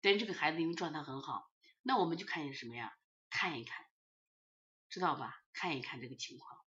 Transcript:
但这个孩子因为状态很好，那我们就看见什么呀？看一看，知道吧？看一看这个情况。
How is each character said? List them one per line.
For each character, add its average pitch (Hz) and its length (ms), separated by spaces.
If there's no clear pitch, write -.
但 202 180
这 226 60
个 190 80
孩 151 180
子 165 100
因 165 60
为 170 80
状 165 160
态 151 120
很 135 180
好， - 280
那 254 160
我 180 80
们 165 120
就 190 80
看 160 180
见 139 100
什 123 140
么 117 80
呀？ 113 180
看 165 300
一 117 40
看， - 220
知 190 100
道 170 160
吧？ 123 260
看 160 260
一 127 40
看 - 180
这 127 80
个 131 80
情 - 220
况。 - 220